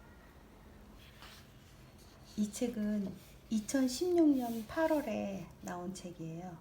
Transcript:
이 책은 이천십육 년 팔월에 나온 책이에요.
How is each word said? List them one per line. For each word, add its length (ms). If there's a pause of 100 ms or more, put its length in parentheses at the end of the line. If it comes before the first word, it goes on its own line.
(2250)
이 120
책은 640 (360)
이천십육 880
년 300
팔월에 800 (160)
나온 320
책이에요. 680